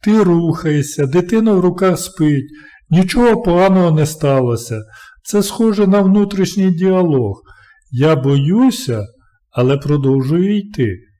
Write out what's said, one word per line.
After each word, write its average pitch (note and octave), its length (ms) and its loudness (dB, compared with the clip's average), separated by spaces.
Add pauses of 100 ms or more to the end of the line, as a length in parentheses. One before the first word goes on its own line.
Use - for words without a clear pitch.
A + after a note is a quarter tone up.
Ти G#3+ 200 2
рухаєшся, D#3+ 840 -2
дитина F#3+ 460 0
в F#3 80 2
руках F3+ 380 0
спить, D3+ 480 -2 (440)
нічого A3 520 2
поганого F3+ 480 2
не D#3 160 2
сталося. A#2+ 720 -2 (440)
Це G3+ 180 -2
схоже G#3 440 0
на G3+ 140 2
внутрішній F#3+ 720 0
діалог. E3 720 0 (480)
Я D3 260 2
боюся, C#3 880 0 (440)
але B2+ 260 0
продовжую D3 840 0
йти. B2 380 -4 (240)